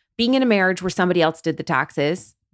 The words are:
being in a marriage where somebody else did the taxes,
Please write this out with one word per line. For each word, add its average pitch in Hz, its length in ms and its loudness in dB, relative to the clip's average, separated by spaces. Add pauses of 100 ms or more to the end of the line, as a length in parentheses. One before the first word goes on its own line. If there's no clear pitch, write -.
(180)
being 240 180 2
in 262 80 2
a - 20 2
marriage 190 380 2
where 185 80 -2
somebody 180 300 2
else 160 200 0
did 160 160 -4
the 160 60 -8
taxes, 151 720 -2 (180)